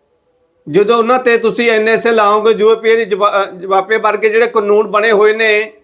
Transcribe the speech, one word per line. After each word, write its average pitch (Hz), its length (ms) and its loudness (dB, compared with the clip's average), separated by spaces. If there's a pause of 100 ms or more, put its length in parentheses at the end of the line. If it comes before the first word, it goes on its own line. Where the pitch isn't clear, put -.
(680)
ਜਦੋਂ 208 280 2
ਉਹਨਾਂ 240 220 0
ਤੇ 233 180 0
ਤੁਸੀਂ 226 340 -2
ਐਨ 214 160 0
ਐਸ 226 180 0
ਏ 240 60 0
ਲਾਓਗੇ, 214 400 2
ਯੂ 214 200 2
ਏ 220 40 2
ਪੀ 220 140 -2
ਏ 226 60 4
ਦੀ 226 100 -2
ਜਵਾ-, 190 260 -2
ਅਹ, 196 200 -2
ਜਵਾਬੇ 190 460 -2
ਵਰਗੇ 214 320 -2
ਜਿਹੜੇ 226 180 0
ਕਾਨੂੰਨ 208 400 0
ਬਣੇ 214 240 0
ਹੋਏ 214 220 4
ਨੇ 214 400 -2 (100)